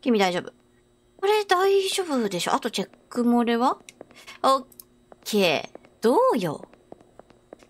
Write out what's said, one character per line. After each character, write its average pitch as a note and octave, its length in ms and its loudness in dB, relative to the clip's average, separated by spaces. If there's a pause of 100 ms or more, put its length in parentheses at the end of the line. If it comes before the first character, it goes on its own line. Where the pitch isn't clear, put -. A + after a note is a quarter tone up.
君 A#3 180 2
大 F#3+ 140 2
丈 F3+ 80 -4
夫。 - 100 -12 (680)
こ G4 80 -4
れ G#4 180 2
大 G4 460 2
丈 F#4+ 140 -4
夫 C4 260 -2
で F3+ 100 -4
し - 80 -4
ょ？ - 60 0
あ C#4 60 0
と A#3 100 -6
チ G3 140 -6
ェ - 20 -16
ッ - 40 -20 (200)
ク B3 120 -4
漏 A#3+ 220 2
れ A#3 140 -2
は？ C4+ 200 0 (640)
オ C4+ 180 2
ッ - 40 -16 (600)
ケ F#3 500 0
ー。 - 40 -20 (220)
ど B3 160 2 (180)
う C4+ 40 0
よ？ E3 260 -6 (1040)